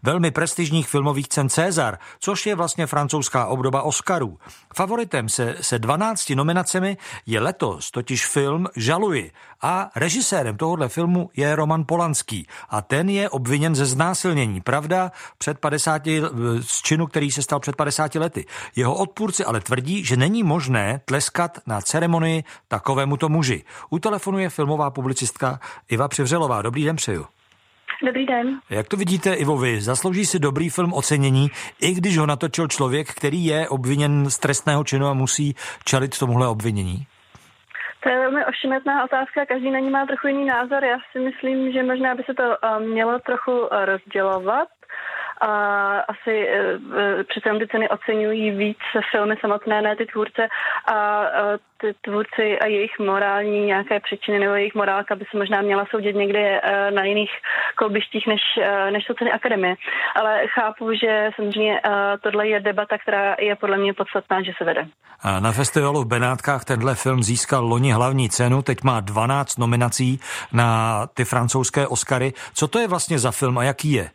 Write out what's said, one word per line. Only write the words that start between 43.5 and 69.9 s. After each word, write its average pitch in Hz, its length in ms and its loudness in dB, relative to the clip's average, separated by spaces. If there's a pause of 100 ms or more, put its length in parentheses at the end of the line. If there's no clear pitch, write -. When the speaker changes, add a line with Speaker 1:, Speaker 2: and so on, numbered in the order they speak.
Speaker 2:
eh, 202 100 2
rozdělovat. 190 840 0 (760)
A 220 80 0 (480)
asi, 214 500 -2
eh, 190 300 2 (420)
eh, 196 40 -2
přece - 240 -4
jenom 214 120 2
ty 220 60 -2
ceny 220 220 0
oceňují 214 600 0
víc 208 280 -2 (320)
filmy 214 300 2
samotné, 208 420 0
ne 214 140 0
ty 226 100 -2
tvůrce. 220 420 -2 (380)
A, 208 380 2
eh, 208 340 0 (220)
ty 208 200 -2
tvůrci 208 580 -2
a - 80 0
jejich 214 320 -2
morální 202 680 0
nějaké 202 340 0
příčiny 202 380 -4
nebo 202 160 2
jejich 202 200 0
morálka 202 420 0
by 196 140 -10
se 214 80 -4
možná 202 240 0
měla 202 280 0
soudit 208 260 -2
někde, 202 460 2
eh, 202 280 2
na 196 140 0
jiných 208 260 0 (480)
kolbištích, 214 480 0
než, 214 140 2 (220)
eh, 196 280 2
než 202 140 0
jsou 240 100 -4
ceny 233 180 0
akademie. 202 420 0 (400)
Ale 214 320 2
chápu, 220 460 -2
že 214 440 2
samozřejmě, 208 480 0
eh, 214 60 -6 (320)
tohle 208 260 0
je 214 120 0
debata, 208 380 -2
která 202 400 0
je 208 180 0
podle 196 200 0
mě 196 180 0
podstatná, 190 480 -2
že 185 160 -6
se 175 60 -2
vede. 165 220 0 (360)
Speaker 1:
A 98 180 0
na 110 120 2
festivalu 139 500 2
v 117 40 0
Benátkách 123 580 0
tenhle 127 300 2
film 131 280 2
získal 120 440 2
loni 120 260 4
hlavní 123 380 4
cenu, 127 320 4
teď 127 200 -2
má 123 180 4
dvanáct 113 580 0
nominací 120 640 2 (320)